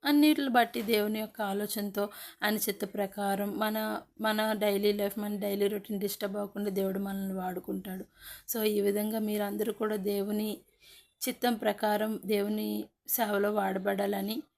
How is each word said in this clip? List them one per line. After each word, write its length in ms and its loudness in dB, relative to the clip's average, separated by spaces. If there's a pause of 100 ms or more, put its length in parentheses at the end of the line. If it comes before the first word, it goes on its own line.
అన్నిటిని 440 6
బట్టి 320 4
దేవుని 380 2
యొక్క 220 -6
ఆలోచనతో 680 -2 (340)
ఆయన 120 2
చిత్త 300 -2
ప్రకారం 720 -2
మన, 420 -2 (200)
మన 320 2
డైలీ 400 2
లైఫ్, 260 -2
మన 200 -4
డైలీ 280 0
రొటీన్ 320 -2
డిస్టర్బ్ 360 -4
అవ్వకుండా 340 -4
దేవుడు 300 0
మనల్ని 340 -4
వాడుకుంటాడు. 720 -6 (440)
So, 140 0
ఈ 180 4
విధంగా 380 2
మీరందరూ 540 0
కూడా 220 0
దేవుని 600 -2 (720)
చిత్తం 240 0
ప్రకారం 720 0
దేవుని 600 0 (220)
సేవలో 460 2
వాడబడాలని 920 0 (140)